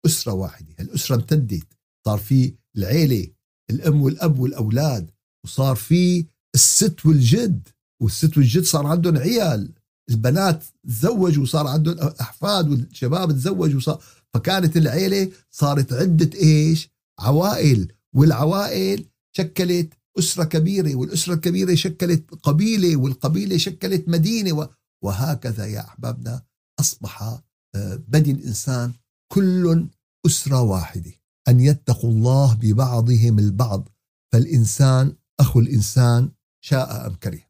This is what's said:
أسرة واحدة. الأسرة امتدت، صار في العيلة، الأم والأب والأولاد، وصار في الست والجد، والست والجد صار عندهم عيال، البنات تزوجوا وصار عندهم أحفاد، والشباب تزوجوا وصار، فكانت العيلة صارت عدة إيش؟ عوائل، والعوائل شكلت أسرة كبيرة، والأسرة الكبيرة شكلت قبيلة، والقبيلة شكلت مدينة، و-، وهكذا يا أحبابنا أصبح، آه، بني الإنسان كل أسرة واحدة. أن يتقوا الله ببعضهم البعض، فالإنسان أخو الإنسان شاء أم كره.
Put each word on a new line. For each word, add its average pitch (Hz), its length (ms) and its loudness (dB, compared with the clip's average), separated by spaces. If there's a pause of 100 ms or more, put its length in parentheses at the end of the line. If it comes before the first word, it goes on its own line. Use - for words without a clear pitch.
أسرة 135 260 -2
واحدة. 92 480 -10
الأسرة - 340 -6
امتدت، 117 520 -2 (400)
صار 104 120 -2
في 131 360 0 (220)
العيلة، 113 520 0 (420)
الأم 147 320 0
والأب 151 360 0
والأولاد، 123 720 -2 (340)
وصار 135 320 -2
في 175 500 0 (280)
الست - 520 2
والجد، 156 640 2 (340)
والست 151 360 0
والجد 135 260 4
صار 143 220 -2
عندهم 170 300 0
عيال، 160 580 -2 (360)
البنات 156 540 0 (240)
تزوجوا 160 540 0
وصار 147 240 -2
عندهم 156 320 -2 (220)
أحفاد، 185 480 -2
والشباب 147 640 -2
تزوجوا 156 440 -2
وصار، 147 260 -4 (320)
فكانت 170 420 0
العيلة 190 560 0 (180)
صارت 143 420 -2
عدة 160 460 2
إيش؟ 156 520 2 (280)
عوائل، 139 760 2 (220)
والعوائل 151 920 0 (300)
شكلت 175 580 -2 (240)
أسرة 170 260 -2
كبيرة، 160 500 0
والأسرة 151 400 -4
الكبيرة 180 400 0
شكلت 165 600 -2
قبيلة، 180 640 0
والقبيلة 156 600 -2
شكلت 185 520 -4
مدينة، 180 440 0
و-، 151 160 -4 (360)
وهكذا 110 600 -4
يا 107 140 -8
أحبابنا 123 640 -10 (380)
أصبح، - 420 -6 (520)
آه، 101 200 -6 (140)
بني 143 220 4
الإنسان 123 640 -4 (400)
كل 180 540 2 (400)
أسرة 135 340 0
واحدة. 92 520 -2 (360)
أن 123 120 6
يتقوا 127 500 2
الله 123 440 2
ببعضهم 117 840 2
البعض، 104 500 0 (440)
فالإنسان 131 840 2 (240)
أخو 123 200 4
الإنسان 120 720 2 (340)
شاء - 420 -4
أم 98 80 -8
كره. - 360 -10